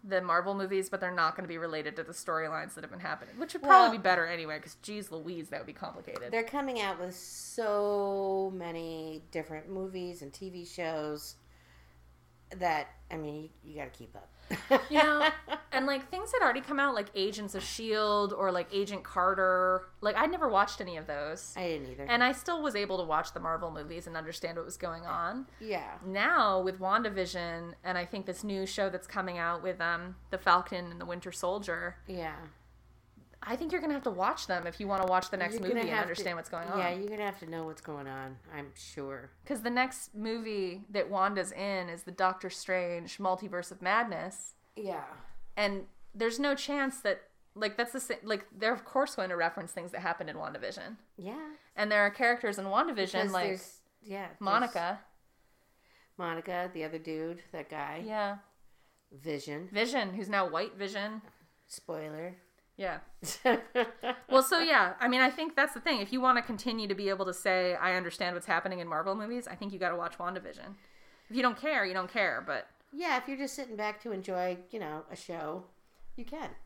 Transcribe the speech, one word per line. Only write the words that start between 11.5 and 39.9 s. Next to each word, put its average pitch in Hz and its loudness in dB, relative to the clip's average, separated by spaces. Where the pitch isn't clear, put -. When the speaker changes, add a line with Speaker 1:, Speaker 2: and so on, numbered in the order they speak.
Speaker 2:
that, 160 2
I 165 -6
mean, 151 -6
you, 156 -10
you 151 -16
gotta 139 -8
keep - -18
up. - -18
Speaker 1:
You 302 6
know, 302 6
Speaker 2:
<laughs> - -6
Speaker 1:
and, 269 2
like, 269 -2
things 370 -4
had 480 4
already 262 4
come 277 -2
out, 277 4
like 208 -2
Agents 202 -2
of 185 -2
shield 214 2
or, 190 2
like, 180 0
Agent 202 0
Carter. 185 4
Like, 208 2
I 262 6
never 320 2
watched 202 4
any 180 -6
of 156 -8
those. 147 -6
Speaker 2:
I 185 -4
didn't 139 -4
either. 131 -8
Speaker 1:
And 240 6
I 254 6
still 320 -2
was 269 0
able 202 0
to 175 0
watch 156 2
the 170 -6
Marvel 165 -2
movies 156 -10
and 165 -10
understand 165 -6
what 160 -6
was 170 -12
going 165 -6
on. 170 -2
Speaker 2:
Yeah. 175 -4
Speaker 1:
Now, 208 4
with 185 0
WandaVision, 185 0
and 180 0
I 175 0
think 196 -6
this 190 -6
new 196 -2
show 196 0
that's 180 -6
coming 185 -4
out 170 0
with, 185 -2
um, 170 -2
the 190 -2
Falcon 180 4
and 170 -10
the 170 -6
Winter 175 -6
Soldier. 180 -2
Speaker 2:
Yeah. 165 -6
Speaker 1:
I 233 -2
think 330 -4
you're 339 0
gonna 302 0
have 277 -4
to 254 2
watch 202 0
them 175 0
if 170 -6
you 202 -4
wanna 190 2
watch 185 4
the 202 -2
next 185 -2
Speaker 2:
You're 214 -2
Speaker 1:
movie 240 2
Speaker 2:
gonna 233 2
Speaker 1:
and 175 0
Speaker 2:
have 226 2
to 214 4
Speaker 1:
understand 175 -2
what's 165 -10
going 170 -6
Speaker 2:
Yeah, 185 2
Speaker 1:
on. 185 -4
Speaker 2:
you're 202 -4
gonna 214 -4
have 196 -4
to 175 -14
know 165 -6
what's 156 -10
going 143 -8
on, 135 -10
I'm 143 -10
sure. 135 -10
Speaker 1:
'Cause 226 -2
the 240 0
next 254 -2